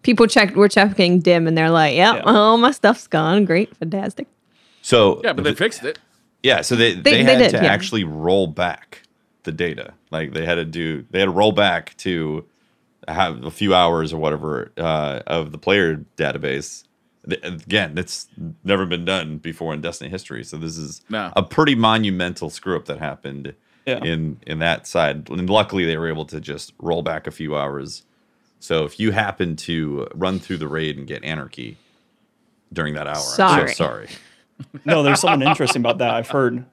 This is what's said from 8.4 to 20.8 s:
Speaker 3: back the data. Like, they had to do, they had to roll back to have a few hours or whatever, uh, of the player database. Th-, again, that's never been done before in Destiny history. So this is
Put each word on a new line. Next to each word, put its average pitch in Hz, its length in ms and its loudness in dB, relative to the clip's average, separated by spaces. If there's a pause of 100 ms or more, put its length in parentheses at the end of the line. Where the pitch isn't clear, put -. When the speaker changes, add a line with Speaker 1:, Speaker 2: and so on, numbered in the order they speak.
Speaker 3:
back 85 540 -6 (420)
the 85 80 -8
data. 80 420 -6 (180)
Like, 80 220 -6
they 80 120 -6
had 85 100 0
to 85 100 -4
do, 80 440 -6
they 92 100 -2
had 98 60 4
to 95 60 -2
roll 101 200 4
back 90 460 0
to 78 480 -4 (640)
have 80 360 -4
a 78 80 -10
few 98 220 0
hours 85 400 4
or 82 40 -6
whatever, 76 600 -4
uh, 78 500 -4
of 78 240 -4
the 78 60 -16
player 82 480 0 (100)
database. 71 680 -6 (440)
Th-, - 160 -6
again, 87 520 -4
that's - 320 -8 (360)
never 95 220 0
been 85 180 -4
done 85 360 -4
before 80 340 -8
in 76 80 -8
Destiny 78 280 -10
history. 67 360 -12
So - 120 -16
this 80 200 -10
is 73 320 -14